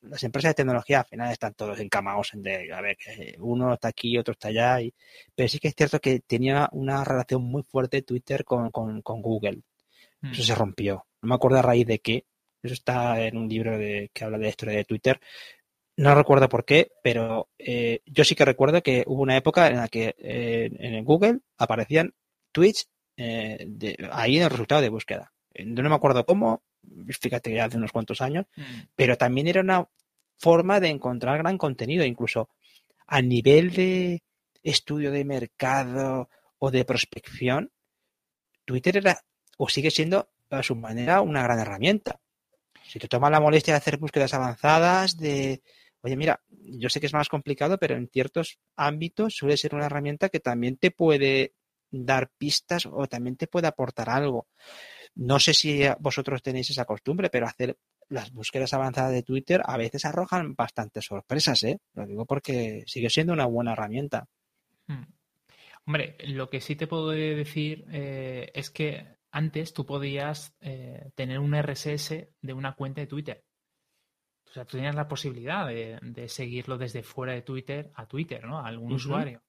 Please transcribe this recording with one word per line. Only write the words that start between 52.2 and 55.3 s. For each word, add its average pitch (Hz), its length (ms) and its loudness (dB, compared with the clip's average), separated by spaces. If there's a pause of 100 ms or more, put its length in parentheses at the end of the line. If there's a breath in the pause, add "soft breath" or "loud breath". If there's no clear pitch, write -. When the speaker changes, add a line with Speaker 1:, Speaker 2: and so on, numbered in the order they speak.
Speaker 1:
pistas 160 500 -4
o 127 200 -6
también 123 300 -6
te 165 100 -6
puede 170 220 0
aportar 120 420 -4
algo. 131 380 -2 (680 loud breath)
No 135 240 2